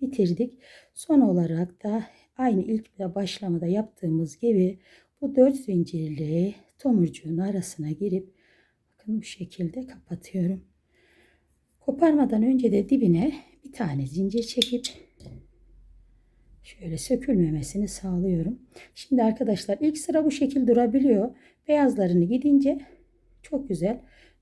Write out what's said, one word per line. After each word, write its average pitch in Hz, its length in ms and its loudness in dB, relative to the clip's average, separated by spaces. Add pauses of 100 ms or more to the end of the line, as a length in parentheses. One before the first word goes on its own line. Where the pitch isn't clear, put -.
bitirdik. 226 580 -2 (360)
Son 294 260 2
olarak 175 640 0
da 220 240 -4 (300)
aynı 226 260 0
ilk 220 360 -6
başlamada 180 680 -4
yaptığımız 165 720 -2
gibi 196 400 2 (420)
bu 277 160 -4
dört 269 200 6
zincirli 165 960 -2 (240)
tomurcuğun 170 600 0
arasına 180 520 -6
girip 190 440 -4 (580)
bakın 214 280 -6
bu - 40 -14
şekilde 180 600 -10
kapatıyorum. 185 800 -6 (1160)
Koparmadan 277 600 2
önce 247 300 2
de 202 160 0
dibine 233 560 2 (200)
bir - 80 -20
tane 139 340 -4
zincir 190 360 -4
çekip 247 440 -4 (1800)
şöyle 160 360 -10
sökülmemesini 190 880 0
sağlıyorum. 180 720 -2 (360)
Şimdi 247 280 0
arkadaşlar 214 580 0
ilk 302 180 0
sıra 311 260 0
bu 311 60 4
şekil 269 360 0
durabiliyor. 240 680 4 (340)
Beyazlarını 202 560 4
gidince 277 640 2 (560)
çok 277 260 -6
güzel 196 320 -2 (420)